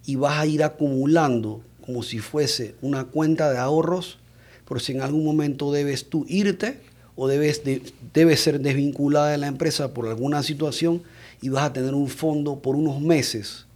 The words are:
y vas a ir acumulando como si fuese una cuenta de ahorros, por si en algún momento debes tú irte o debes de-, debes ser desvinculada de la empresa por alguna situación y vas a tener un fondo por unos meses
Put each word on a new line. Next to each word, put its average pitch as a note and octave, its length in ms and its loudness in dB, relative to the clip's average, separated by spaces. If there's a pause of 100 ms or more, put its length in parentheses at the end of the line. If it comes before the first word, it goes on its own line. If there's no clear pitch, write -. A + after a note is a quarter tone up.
y C#3 100 -4
vas C#3+ 240 0
a D3+ 60 2
ir D3+ 180 2
acumulando C3 960 2 (240)
como B2 180 -6
si A2+ 160 -6
fuese B2+ 600 -4
una C3+ 240 -2
cuenta D#3 460 2
de B2 60 0
ahorros, D#3+ 640 0 (460)
por B2+ 160 -6
si - 100 -6
en C3 100 -4
algún D3 240 0
momento D3 460 0
debes C#3+ 380 -2
tú D3+ 180 -2
irte G3+ 520 0 (360)
o C3+ 120 -2
debes D3 360 2
de-, C3+ 180 -2 (320)
debes D#3+ 280 6
ser C#3+ 180 2
desvinculada C#3+ 680 2
de D3 100 0
la C#3+ 80 -4
empresa C#3 460 -2
por A#2 140 -4
alguna C3 360 -2
situación D#3 580 -2 (400)
y C3 80 -6
vas C3+ 140 0
a C3+ 100 -2
tener C3 220 -2
un C#3 140 0
fondo D3 500 -2
por C3+ 160 -2
unos C#3+ 260 0
meses D3 640 0 (100)